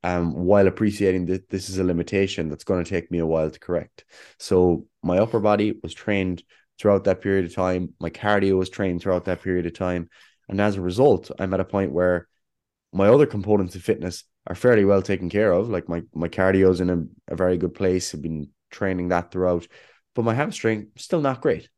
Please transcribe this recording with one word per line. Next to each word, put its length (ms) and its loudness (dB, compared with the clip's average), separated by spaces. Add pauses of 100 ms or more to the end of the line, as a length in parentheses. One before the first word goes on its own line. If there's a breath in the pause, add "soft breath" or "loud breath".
um, 300 -2
while 340 4
appreciating 600 0
that 220 -4
this 200 -8
is 80 -8
a 60 0
limitation 680 -2
that's 140 -12
gonna 200 -2
take 280 -6
me 80 -2
a 80 0
while 240 0
to 80 -20
correct?" 460 -8 (340 loud breath)
So 480 2 (160)
my 160 2
upper 200 2
body 440 2
was 100 -12
trained 500 -4 (360 soft breath)
throughout 240 2
that 180 0
period 240 0
of 80 -10
time. 460 -2
My 100 -6
cardio 480 2
was 120 -2
trained 320 -4
throughout 240 -2
that 180 -4
period 240 -2
of 60 -8
time. 360 -6 (400 soft breath)
And 100 -4
as 180 0
a 40 -6
result, 560 2
I'm 160 -4
at 60 0
a 60 -2
point 260 -2
where 360 0 (640)
my 160 2
other 200 6
components 480 0
of 80 -14
fitness 400 -4 (240)
are 80 -8
fairly 280 4
well 200 4
taken 260 -4
care 220 2
of. 180 0
Like, 180 -6
my, 140 -4 (140)
my 120 -4
cardio 440 4
is 100 0
in 80 0
a, 140 -2 (280)
a 40 -6
very 220 0
good 180 -4
place. 400 -2
I've 80 -10
been 260 -8 (220)
training 380 -4
that 220 -2
throughout, 360 -2 (480 soft breath)
but 100 -2
my 80 2
hamstring, 640 -4
still 260 -4
not 200 -2
great. 360 -2